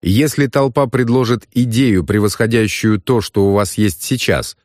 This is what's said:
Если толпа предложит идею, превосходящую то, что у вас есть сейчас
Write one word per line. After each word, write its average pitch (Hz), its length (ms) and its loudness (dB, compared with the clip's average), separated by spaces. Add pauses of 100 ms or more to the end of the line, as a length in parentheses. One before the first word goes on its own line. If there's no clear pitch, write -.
Если 139 420 0
толпа 139 400 0
предложит 120 680 0
идею, 120 500 2
превосходящую 107 960 0
то, 123 180 0
что 98 280 0
у 98 60 2
вас 101 260 0
есть 104 240 0
сейчас 98 600 -4